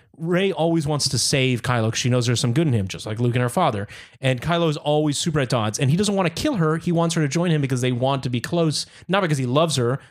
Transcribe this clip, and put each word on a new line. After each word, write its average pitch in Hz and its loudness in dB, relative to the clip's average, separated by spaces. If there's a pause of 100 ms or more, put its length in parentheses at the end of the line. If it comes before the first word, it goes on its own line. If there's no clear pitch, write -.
(180)
Rey 180 0
always 165 0
wants 151 0
to 131 -2
save 131 2
Kylo 117 0
'cause - -4
she 127 -2
knows 123 2
there's 117 2
some 120 0
good 165 2
in 131 2
him, 101 0
just - -10
like 107 -6
Luke 120 2
and 123 0
her 123 0
father. 113 0 (340)
And 131 0
Kylo 170 0
is 147 -2
always 151 0
super 151 -2
at 131 -2
odds, 110 0
and 135 2
he 160 2
doesn't 208 0
wanna 185 0
kill 294 -2
her. 160 2
He 175 -2
wants 170 0
her 165 2
to 147 0
join 170 0
him 156 2
because 131 0
they 127 0
want 131 0
to 131 -4
be 123 -2
close, 165 0 (220)
not 190 0
because 156 0
he 131 -2
loves 147 2
her, 123 0 (120)